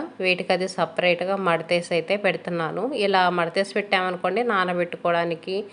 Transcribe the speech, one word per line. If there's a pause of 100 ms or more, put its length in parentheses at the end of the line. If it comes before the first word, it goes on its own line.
(180)
వీటికి
అది
సపరేట్గా (100)
మడతేసి
అయితే
పెడుతున్నాను. (140)
ఇలా
మడతేసి
పెట్టామనుకోండి,
నానబెట్టుకోవడానికి, (160)